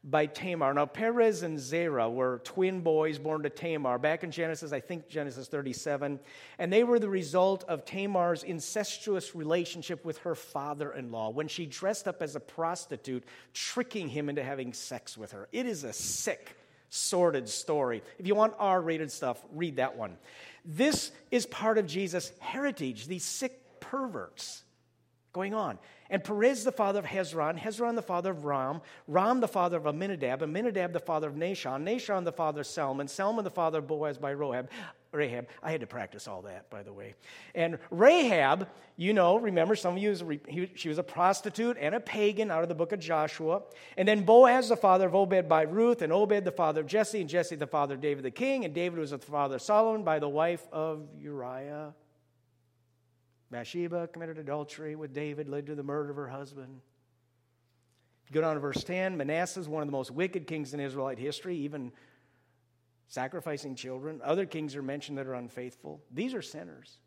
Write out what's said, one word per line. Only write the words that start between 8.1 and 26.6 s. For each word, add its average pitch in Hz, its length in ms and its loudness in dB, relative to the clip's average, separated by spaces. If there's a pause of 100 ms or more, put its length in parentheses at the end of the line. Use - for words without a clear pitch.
incestuous 185 920 -4
relationship 170 680 -2
with 160 140 -6
her 170 180 -4
father-in-law 139 960 -6
when 151 180 -4
she 170 180 -8
dressed 190 400 -4
up 185 160 -4
as 147 140 -6
a 143 40 -6
prostitute, 156 840 -6 (280)
tricking 220 560 -4
him 147 200 -4
into 143 160 -4
having 131 280 -6
sex - 460 -12
with 107 140 -12
her. 101 180 -14
It 247 160 -4
is 190 160 -4
a 120 100 -8
sick, - 640 -6 (320)
sordid 165 600 2
story. 127 520 -2 (160)
If 185 120 -6
you 202 80 4
want 214 240 4
R-rated 165 500 2
stuff, 123 400 -4
read 151 260 -4
that 127 200 0
one. 101 220 -8 (460)
This 214 460 2 (220)
is 247 140 2
part 220 320 2
of 196 100 0
Jesus' 175 500 -4
heritage, 143 680 -6
these 180 160 -6
sick - 560 -8
perverts 214 840 -8 (680)
going 190 200 -4
on. 185 280 -2 (280)
"And 190 140 0
Perez 214 420 4